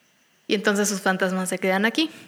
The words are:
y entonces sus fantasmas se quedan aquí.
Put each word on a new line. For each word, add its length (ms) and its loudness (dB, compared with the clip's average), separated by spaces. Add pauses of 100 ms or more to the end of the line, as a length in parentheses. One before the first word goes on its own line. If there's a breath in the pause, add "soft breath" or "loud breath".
(480)
y 80 2
entonces 340 2
sus 120 -4
fantasmas 460 0
se 120 -4
quedan 260 0
aquí. 240 0 (180)